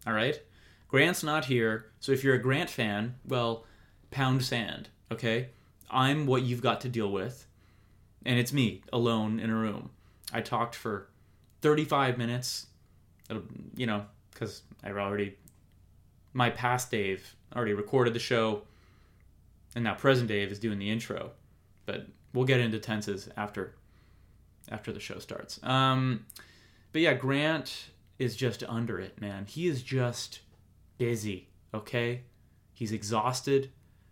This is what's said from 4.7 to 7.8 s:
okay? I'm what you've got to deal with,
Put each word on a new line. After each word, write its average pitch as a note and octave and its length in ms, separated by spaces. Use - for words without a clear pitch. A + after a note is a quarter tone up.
okay? A#2 380
I'm C#3 380
what B2+ 160
you've B2 180
got A#2 200
to C3 80
deal A2 220
with, G2+ 360